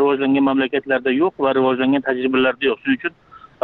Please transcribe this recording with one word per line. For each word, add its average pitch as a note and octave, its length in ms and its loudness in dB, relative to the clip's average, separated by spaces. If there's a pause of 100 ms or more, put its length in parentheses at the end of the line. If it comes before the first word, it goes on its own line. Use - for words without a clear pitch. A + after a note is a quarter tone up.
rivojlangan C#3 500 2
mamlakatlarda C3 600 -2 (120)
yo'q E3+ 120 0 (100)
va C3+ 140 0
rivojlangan C3 500 0
tajribalarda C3 640 0
yo'q. A2 120 -4
Shuning C3 180 -2
uchun, E3+ 140 -10 (480)